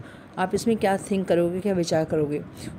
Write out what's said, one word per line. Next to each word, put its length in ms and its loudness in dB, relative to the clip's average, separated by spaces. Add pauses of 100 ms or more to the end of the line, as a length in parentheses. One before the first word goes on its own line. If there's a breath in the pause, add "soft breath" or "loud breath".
(380 loud breath)
आप 180 0
इसमें 220 2
क्या 200 2
think 300 -2
करोगे, 320 4
क्या 140 0
विचार 320 2
करोगे? 360 0 (380 loud breath)